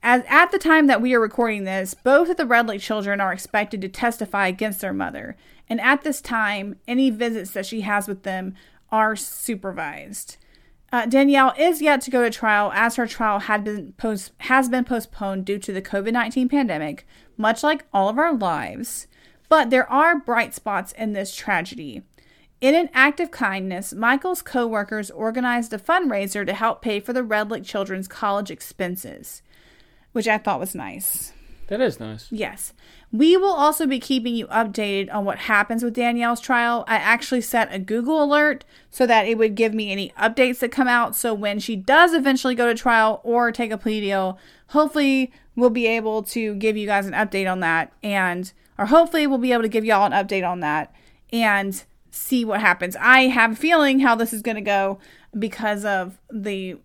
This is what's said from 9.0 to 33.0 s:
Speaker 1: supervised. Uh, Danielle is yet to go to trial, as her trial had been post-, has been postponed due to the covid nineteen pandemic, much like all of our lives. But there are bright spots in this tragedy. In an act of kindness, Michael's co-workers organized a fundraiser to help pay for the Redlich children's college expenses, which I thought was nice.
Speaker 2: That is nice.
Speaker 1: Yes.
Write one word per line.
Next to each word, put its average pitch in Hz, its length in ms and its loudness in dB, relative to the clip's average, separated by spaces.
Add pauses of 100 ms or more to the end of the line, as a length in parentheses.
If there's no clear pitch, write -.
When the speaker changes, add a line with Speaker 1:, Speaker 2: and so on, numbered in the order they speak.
Speaker 1:
supervised. 196 1200 -10 (540)
Uh, 240 140 0
Danielle 269 500 6
is 311 280 2
yet 285 180 4
to - 80 -10
go 247 140 2
to 233 80 2
trial, 208 420 0
as 226 220 2
her 240 100 -2
trial 214 360 -2
had 208 220 -2
been 202 340 -8
post-, 214 420 -6
has 254 300 2
been 254 140 0
postponed 202 600 -6
due 202 140 -2
to 196 120 -10
the 190 120 -4
covid 202 300 -4
nineteen 247 360 0
pandemic, 170 560 -2 (320)
much 220 240 0
like 302 320 0
all 196 160 2
of 226 80 -2
our 320 160 2
lives. 170 720 -4 (440)
But 302 200 4
there 254 180 2
are 311 300 4
bright 233 380 -2
spots 196 380 -6
in 220 200 -6
this 196 220 -6
tragedy. 170 640 -6 (580)
In 269 140 4
an 339 180 2
act 285 280 4
of 339 100 -2
kindness, 190 640 -6
Michael's 269 480 -2
co-workers 220 680 -4
organized 233 640 -4
a 214 40 -8
fundraiser 202 680 -2
to 180 100 -4
help 220 280 -2
pay 208 180 -2
for 220 140 -8
the 254 80 -2
Redlich 214 440 -2
children's 190 420 -6
college 202 420 -2
expenses, - 960 -10 (680)
which 220 160 -4
I 214 120 2
thought 202 200 -2
was 185 140 -8
nice. - 600 -8 (340)
Speaker 2:
That 214 140 -2
is 226 180 -2
nice. 107 320 -12
Speaker 1:
Yes. 208 420 -10 (380)